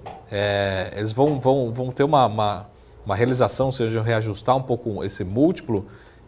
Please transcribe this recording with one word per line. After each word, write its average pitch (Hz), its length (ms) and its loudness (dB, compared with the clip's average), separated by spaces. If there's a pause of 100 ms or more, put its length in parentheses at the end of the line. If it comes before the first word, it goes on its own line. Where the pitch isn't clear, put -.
(300)
é, 101 680 0
eles 110 140 -4
vão, 135 300 2
vão, 131 320 2
vão 127 180 -6
ter 139 140 0
uma, 143 220 4
uma, 104 400 -2 (380)
uma 101 120 -2
realização, 123 500 2
ou 131 60 0
seja, 113 300 -2
reajustar 113 540 0
um 131 60 -2
pouco 110 400 -4
esse 104 220 -6
múltiplo, 117 640 0 (420)